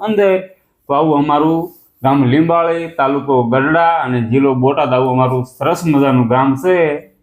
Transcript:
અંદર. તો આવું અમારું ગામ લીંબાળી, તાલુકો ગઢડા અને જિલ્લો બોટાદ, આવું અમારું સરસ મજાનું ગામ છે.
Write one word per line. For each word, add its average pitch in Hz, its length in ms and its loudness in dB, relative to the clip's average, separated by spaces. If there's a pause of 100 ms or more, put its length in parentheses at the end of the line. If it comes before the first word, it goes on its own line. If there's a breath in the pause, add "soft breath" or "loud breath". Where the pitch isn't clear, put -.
અંદર. 202 380 0 (500 soft breath)
તો 143 60 -2
આવું 147 300 2
અમારું 156 480 0 (300)
ગામ 135 220 2
લીંબાળી, 165 640 0
તાલુકો 139 540 -2
ગઢડા 156 560 0
અને 127 220 -4
જિલ્લો 131 340 0
બોટાદ, 135 380 0
આવું 131 180 0
અમારું 127 340 0
સરસ 165 420 -4
મજાનું 139 420 2
ગામ 131 260 0
છે. 160 460 0 (220)